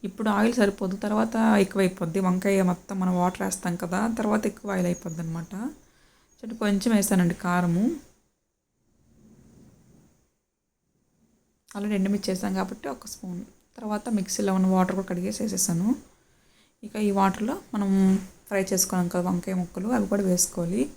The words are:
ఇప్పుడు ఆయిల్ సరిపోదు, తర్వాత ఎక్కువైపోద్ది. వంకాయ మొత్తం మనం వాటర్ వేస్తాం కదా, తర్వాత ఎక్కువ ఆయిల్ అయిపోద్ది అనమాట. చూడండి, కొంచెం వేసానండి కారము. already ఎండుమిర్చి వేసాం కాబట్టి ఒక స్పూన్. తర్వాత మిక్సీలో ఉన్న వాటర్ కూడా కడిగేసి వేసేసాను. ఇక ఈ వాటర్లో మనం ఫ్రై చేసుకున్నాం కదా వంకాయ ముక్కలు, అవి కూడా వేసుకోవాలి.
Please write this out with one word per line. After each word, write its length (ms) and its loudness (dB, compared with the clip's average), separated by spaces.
ఇప్పుడు 260 -4
ఆయిల్ 240 4
సరిపోదు, 460 2
తర్వాత 320 0
ఎక్కువైపోద్ది. 640 0
వంకాయ 360 2
మొత్తం 300 -6
మనం 180 2
వాటర్ 260 0
వేస్తాం 360 -4
కదా, 180 -2
తర్వాత 320 0
ఎక్కువ 240 -8
ఆయిల్ 160 0
అయిపోద్ది 340 -6
అనమాట. 280 -8
చూడండి, 260 -14
కొంచెం 340 2
వేసానండి 400 4
కారము. 380 2
already 240 -2
ఎండుమిర్చి 320 0
వేసాం 280 -2
కాబట్టి 360 -8
ఒక 180 -18
స్పూన్. 280 -10
తర్వాత 300 -6
మిక్సీలో 400 -2
ఉన్న 160 4
వాటర్ 240 2
కూడా 120 -4
కడిగేసి 340 -4
వేసేసాను. 440 0
ఇక 80 -18
ఈ 100 2
వాటర్లో 360 2
మనం 160 0
ఫ్రై 220 0
చేసుకున్నాం 440 0
కదా 140 0
వంకాయ 340 -2
ముక్కలు, 340 -6
అవి 160 0
కూడా 180 0
వేసుకోవాలి. 520 0